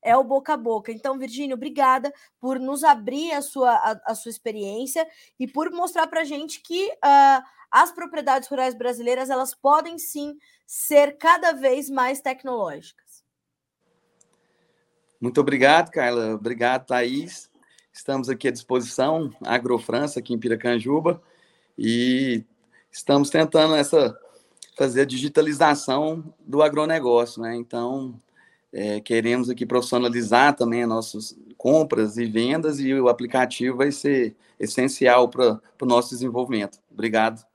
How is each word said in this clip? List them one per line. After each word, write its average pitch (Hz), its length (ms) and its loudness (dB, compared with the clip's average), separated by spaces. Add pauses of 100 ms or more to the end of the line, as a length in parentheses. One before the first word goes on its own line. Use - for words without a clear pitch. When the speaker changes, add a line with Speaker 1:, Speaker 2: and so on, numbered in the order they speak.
Speaker 1:
É 233 160 4
o 269 60 4
boca 269 300 -2
a 285 40 -2
boca. 226 340 -4
Então, 269 280 -6
Virgínio, 262 360 -8
obrigada 269 560 0 (280)
por 262 200 -4
nos 269 240 -6
abrir 285 480 2
a 285 120 -4
sua, 254 320 2
a, 220 320 -2
a 220 80 -4
sua 233 160 -14
experiência 226 760 -6 (320)
e 254 80 -6
por 320 220 -4
mostrar 349 380 -2
pra 320 160 -4
gente 294 400 -10
que, 370 280 -4 (120)
ah, 277 400 6 (260)
as 339 220 4
propriedades 302 580 -4
rurais 254 240 -2
brasileiras, 240 560 -4
elas 262 240 -4
podem 311 460 2
sim 294 360 -10 (300)
ser 285 520 2
cada 330 340 4
vez 269 400 0
mais 262 300 -2
tecnológicas. 240 1000 -8 (2000)
Speaker 2:
Muito 123 180 -2
obrigado, 139 520 4
Carla. 120 420 -2
Obrigado, 120 540 -2
Thaís. 131 680 -6 (400)
Estamos 135 340 -6
aqui 131 200 -4
à 123 40 0
disposição, 127 800 -2 (140)
Agrofrança, 123 760 -2
aqui 123 140 -8
em 117 60 -4
Piracanjuba, 120 840 -2 (560)
e 120 680 0 (480)
estamos 143 380 0
tentando 156 460 2
essa, 143 440 2 (560)
fazer 135 260 0
a 143 40 6
digitalização 147 1160 0 (160)
do 143 240 2
agronegócio, 143 800 0
né? 113 120 -8
Então, 120 640 -8 (540)
é, 104 260 -6
queremos 117 480 0
aqui 123 160 -6
profissionalizar 123 920 2
também 120 260 -2
as 117 80 -2
nossas 110 480 -8 (180)
compras 117 600 0
e 120 80 -2
vendas, 139 540 -2
e 135 160 -2
o 131 120 4
aplicativo 123 680 0
vai 139 140 2
ser 135 440 0 (240)
essencial 127 720 4
pra, 120 320 2 (160)
pro 127 100 -4
nosso 120 220 2
desenvolvimento. 120 720 -4 (120)
Obrigado. 110 640 -2